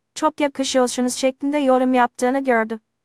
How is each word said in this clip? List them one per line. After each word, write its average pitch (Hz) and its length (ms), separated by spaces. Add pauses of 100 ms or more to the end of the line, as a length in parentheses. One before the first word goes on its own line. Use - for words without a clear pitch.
(140)
çok 311 260
yakışıyorsunuz" 254 760
şeklinde 277 440
yorum 254 360
yaptığını 247 500
gördüm. 226 360 (240)